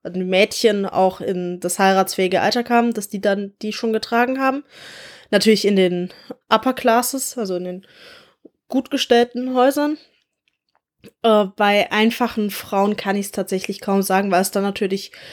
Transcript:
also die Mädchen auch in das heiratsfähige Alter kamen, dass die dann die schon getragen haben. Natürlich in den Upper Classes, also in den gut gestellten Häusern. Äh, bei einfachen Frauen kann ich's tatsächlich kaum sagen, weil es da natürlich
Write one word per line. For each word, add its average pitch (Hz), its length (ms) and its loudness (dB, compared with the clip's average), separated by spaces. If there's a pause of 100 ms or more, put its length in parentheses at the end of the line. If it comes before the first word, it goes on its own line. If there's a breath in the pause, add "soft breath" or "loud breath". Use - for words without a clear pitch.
also 180 160 -10
die 185 60 -4
Mädchen 202 640 2
auch 185 340 0
in 180 400 -4
das - 180 -4
heiratsfähige 190 640 2
Alter 220 220 0
kamen, 240 320 2
dass 208 140 -8
die 202 120 -8
dann 202 400 -2
die 214 140 -6
schon 226 180 -4
getragen 240 480 -2
haben. 269 240 -2 (640 loud breath)
Natürlich 208 360 4
in 202 100 2
den 180 360 0 (360 loud breath)
Upper 226 240 2
Classes, 247 640 0
also 190 200 -4
in 180 80 -8
den 180 220 -12 (800 loud breath)
gut 262 220 -4
gestellten 247 640 2
Häusern. 285 440 2 (1200 soft breath)
Äh, 214 220 4 (120)
bei 202 340 2
einfachen 214 600 0
Frauen 202 460 -2
kann 196 200 -4
ich's 202 160 -6
tatsächlich 190 480 -6
kaum 196 220 0
sagen, 196 280 0
weil 185 120 4
es 196 100 -6
da 202 80 -2
natürlich 196 500 -4 (220 loud breath)